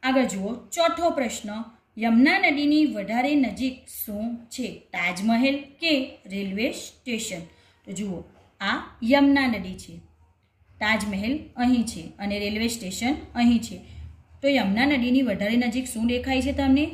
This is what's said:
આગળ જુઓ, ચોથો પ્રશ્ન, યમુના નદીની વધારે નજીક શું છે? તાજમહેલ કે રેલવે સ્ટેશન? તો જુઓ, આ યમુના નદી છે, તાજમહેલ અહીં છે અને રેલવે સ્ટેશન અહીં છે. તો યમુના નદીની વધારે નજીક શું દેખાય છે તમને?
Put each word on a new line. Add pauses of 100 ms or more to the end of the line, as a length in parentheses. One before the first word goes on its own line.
આગળ
જુઓ, (240)
ચોથો
પ્રશ્ન, (460)
યમુના
નદીની
વધારે
નજીક (120)
શું (260)
છે? (260)
તાજમહેલ (240)
કે (340)
રેલવે
સ્ટેશન? (420)
તો
જુઓ, (420)
આ (240)
યમુના
નદી
છે, (880)
તાજમહેલ (220)
અહીં
છે (160)
અને
રેલવે
સ્ટેશન (200)
અહીં
છે. (640)
તો
યમુના
નદીની
વધારે
નજીક
શું
દેખાય
છે
તમને?